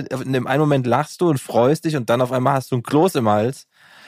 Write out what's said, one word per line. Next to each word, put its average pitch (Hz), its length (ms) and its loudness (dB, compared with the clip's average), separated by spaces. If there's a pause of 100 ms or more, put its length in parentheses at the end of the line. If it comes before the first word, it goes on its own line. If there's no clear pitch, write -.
(240)
in 131 100 -4
dem 127 140 -2
einen 139 140 0
Moment 139 260 2
lachst 131 340 -2
du 175 80 4
und 143 100 0
freust 127 460 0
dich 156 120 -2
und 120 120 -4
dann 123 120 2
auf 123 100 0
einmal 131 220 0
hast 131 180 -4
du 131 60 0
ein 117 60 -4
Kloß 160 320 2
im 117 120 0
Hals, 107 400 0 (400)